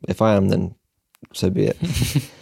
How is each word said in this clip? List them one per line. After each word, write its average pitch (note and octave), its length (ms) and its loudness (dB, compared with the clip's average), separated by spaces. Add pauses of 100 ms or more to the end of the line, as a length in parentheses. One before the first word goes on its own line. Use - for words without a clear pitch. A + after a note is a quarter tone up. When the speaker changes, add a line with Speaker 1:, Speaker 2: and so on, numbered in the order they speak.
Speaker 1:
If - 120 -6
I A2 140 4
am, G2 140 4
then G2 260 -2 (580)
so - 160 -2
be G2+ 180 0
it. - 120 -2
Speaker 2:
<laughs> - 520 -4 (100)